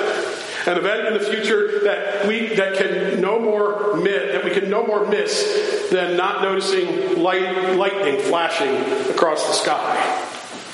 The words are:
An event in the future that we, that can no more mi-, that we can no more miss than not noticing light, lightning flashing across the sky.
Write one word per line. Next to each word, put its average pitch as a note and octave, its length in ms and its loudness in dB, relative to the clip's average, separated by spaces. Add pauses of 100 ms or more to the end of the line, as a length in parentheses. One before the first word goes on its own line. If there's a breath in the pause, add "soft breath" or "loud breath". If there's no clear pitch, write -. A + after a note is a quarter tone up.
(680 loud breath)
An F3 100 2
event G#3+ 280 0
in A3 100 0
the G3 40 2
future G#3 640 0
that G3+ 440 0
we, A3 280 -2
that F#3+ 200 2
can F3+ 440 0
no G#3 200 2
more G#3 580 0
mi-, F#3+ 140 0 (200)
that F3+ 140 -2
we F3 60 -2
can F#3+ 180 0
no A3+ 180 2
more G3+ 180 2
miss - 880 0
than F3 240 2
not F#3 260 0
noticing F#3+ 800 0
light, F#3 540 0
lightning F3+ 460 2
flashing C#3+ 600 0 (260)
across D#3 380 2
the D3+ 60 0
sky. - 680 0 (520)